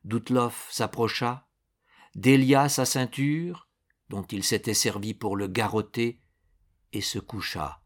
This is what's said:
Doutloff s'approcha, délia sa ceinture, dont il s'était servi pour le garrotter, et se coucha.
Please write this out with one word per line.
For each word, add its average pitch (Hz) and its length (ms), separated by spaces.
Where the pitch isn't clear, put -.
Doutloff 120 680
s'approcha, 120 760
délia 135 540
sa 131 160
ceinture, 147 800
dont 101 140
il 98 200
s'était 107 300
servi 104 400
pour 101 220
le 98 120
garrotter, 110 760
et 101 80
se - 160
coucha. 90 680